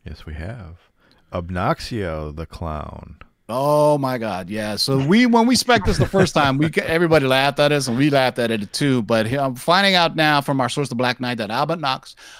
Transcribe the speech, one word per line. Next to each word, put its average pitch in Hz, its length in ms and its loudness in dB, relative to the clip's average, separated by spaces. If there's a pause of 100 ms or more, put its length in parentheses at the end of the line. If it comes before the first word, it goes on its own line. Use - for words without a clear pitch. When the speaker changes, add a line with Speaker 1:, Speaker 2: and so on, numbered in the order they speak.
Speaker 1:
Yes, - 220 -16
we 78 80 -14
have. 85 440 -14 (540)
Obnoxio 90 1040 -6
the 80 120 -10
Clown. - 720 -12 (340)
Speaker 2:
Oh 147 480 2
my 131 180 -2
God, 95 320 -6
yeah. 107 260 -6
So 135 220 -2
we, 180 300 4
when 226 200 4
we 254 80 2
spec 226 300 2
this 175 120 2
the - 100 4
first 190 280 2
time, 139 220 2
we, 156 140 2 (120)
everybody 160 440 2
laughed 135 320 2
at 147 120 4
us, 143 160 0
and 117 100 -2
we 147 120 2
laughed 131 300 2
at 117 120 0
it 104 220 -4
too. 135 300 0
But 110 280 2
I'm 135 240 -2
finding 190 400 2
out 165 200 2
now 151 260 2
from 139 200 -2
our 123 80 0
source, 143 200 -4
the 127 60 -6
Black 123 240 0
Knight, 123 200 -4
that 104 100 -4
Abonox-, 143 680 -4 (240)